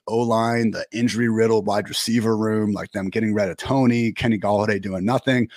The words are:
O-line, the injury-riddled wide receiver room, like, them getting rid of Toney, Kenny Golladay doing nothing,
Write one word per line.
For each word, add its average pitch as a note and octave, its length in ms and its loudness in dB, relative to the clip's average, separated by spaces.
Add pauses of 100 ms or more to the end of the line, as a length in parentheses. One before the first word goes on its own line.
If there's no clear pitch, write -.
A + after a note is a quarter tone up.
O-line, A#2 640 2
the - 200 -8
injury-riddled A2+ 760 2
wide G2+ 220 0
receiver A2+ 480 0
room, G#2+ 380 0
like, F#2+ 180 -6
them F#2+ 180 -4
getting A2 240 -2
rid G2+ 160 0
of D#2+ 60 -8
Toney, A#2+ 560 2
Kenny A2+ 260 0
Golladay G2+ 440 0
doing F#2+ 240 -4
nothing, B2 500 0